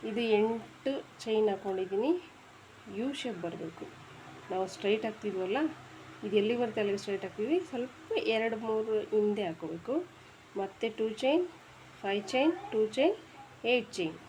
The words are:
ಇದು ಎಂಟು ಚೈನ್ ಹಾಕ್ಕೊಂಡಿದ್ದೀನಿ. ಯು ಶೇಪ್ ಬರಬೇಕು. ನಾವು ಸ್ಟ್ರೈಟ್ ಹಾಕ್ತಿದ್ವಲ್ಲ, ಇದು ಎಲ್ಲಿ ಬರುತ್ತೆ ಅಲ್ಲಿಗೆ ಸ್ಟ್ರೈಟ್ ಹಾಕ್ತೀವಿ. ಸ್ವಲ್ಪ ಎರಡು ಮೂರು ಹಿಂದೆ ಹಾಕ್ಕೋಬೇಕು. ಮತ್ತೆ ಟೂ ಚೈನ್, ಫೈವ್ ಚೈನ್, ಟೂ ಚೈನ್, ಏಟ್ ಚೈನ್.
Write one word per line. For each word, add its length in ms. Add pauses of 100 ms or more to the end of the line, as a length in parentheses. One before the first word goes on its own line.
ಇದು 120 (180)
ಎಂಟು 520 (320)
ಚೈನ್ 280
ಹಾಕ್ಕೊಂಡಿದ್ದೀನಿ. 600 (840)
ಯು 100 (140)
ಶೇಪ್ 240
ಬರಬೇಕು. 400 (680)
ನಾವು 140 (100)
ಸ್ಟ್ರೈಟ್ 320
ಹಾಕ್ತಿದ್ವಲ್ಲ, 500 (680)
ಇದು 160
ಎಲ್ಲಿ 200
ಬರುತ್ತೆ 220
ಅಲ್ಲಿಗೆ 200
ಸ್ಟ್ರೈಟ್ 240
ಹಾಕ್ತೀವಿ. 300 (140)
ಸ್ವಲ್ಪ 400 (240)
ಎರಡು 220 (100)
ಮೂರು 260 (220)
ಹಿಂದೆ 340
ಹಾಕ್ಕೋಬೇಕು. 460 (680)
ಮತ್ತೆ 260 (120)
ಟೂ 80 (160)
ಚೈನ್, 200 (580)
ಫೈವ್ 220 (100)
ಚೈನ್, 200 (180)
ಟೂ 100 (160)
ಚೈನ್, 180 (580)
ಏಟ್ 240
ಚೈನ್. 180 (140)